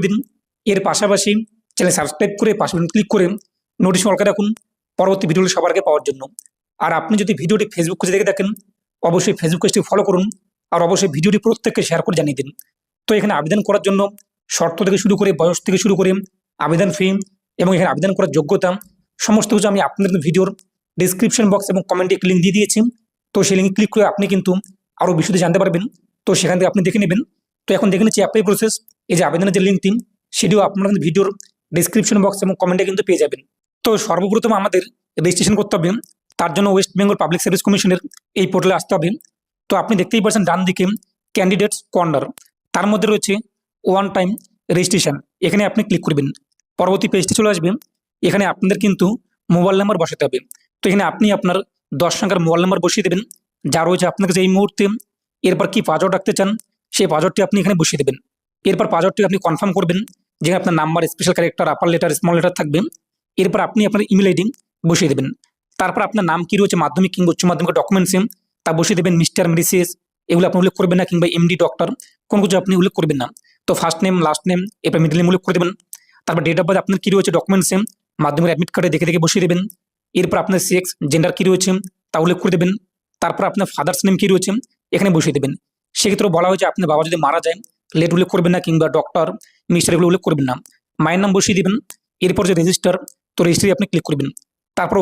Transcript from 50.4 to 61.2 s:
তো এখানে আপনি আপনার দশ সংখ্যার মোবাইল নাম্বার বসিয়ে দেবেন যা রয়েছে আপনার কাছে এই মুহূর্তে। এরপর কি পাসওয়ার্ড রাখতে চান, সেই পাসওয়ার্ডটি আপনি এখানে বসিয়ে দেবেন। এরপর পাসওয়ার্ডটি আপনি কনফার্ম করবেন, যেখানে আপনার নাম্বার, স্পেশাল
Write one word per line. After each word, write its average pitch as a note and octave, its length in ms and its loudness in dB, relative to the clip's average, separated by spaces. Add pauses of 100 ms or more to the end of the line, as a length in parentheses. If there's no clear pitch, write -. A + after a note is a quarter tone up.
তো - 100 -14
এখানে G3 220 2
আপনি G#3+ 160 0 (100)
আপনার F3+ 200 -2 (440)
দশ E3+ 180 0
সংখ্যার F#3 260 0
মোবাইল E3 180 2
নাম্বার F#3 220 0
বসিয়ে F#3 220 0
দেবেন F3+ 140 -2 (520)
যা E3 100 0
রয়েছে F3 280 0
আপনার G3 180 -4
কাছে F#3 160 0
এই F#3+ 100 2
মুহূর্তে। G3 280 0 (600)
এরপর F#3 300 0
কি A3+ 140 0
পাসওয়ার্ড F#3 280 0
রাখতে F#3+ 220 -2
চান, G3 120 0 (460)
সেই G3 160 0
পাসওয়ার্ডটি E3+ 360 0
আপনি G#3 140 -2
এখানে F#3+ 200 0
বসিয়ে D#3+ 200 -2
দেবেন। C3+ 140 0 (540)
এরপর F3 240 0
পাসওয়ার্ডটি F#3 340 0
আপনি F#3+ 180 0
কনফার্ম E3+ 320 -2
করবেন, F#3 200 0 (440)
যেখানে F3 200 0
আপনার F3+ 200 0
নাম্বার, D#3+ 200 -2 (120)
স্পেশাল F3+ 240 -2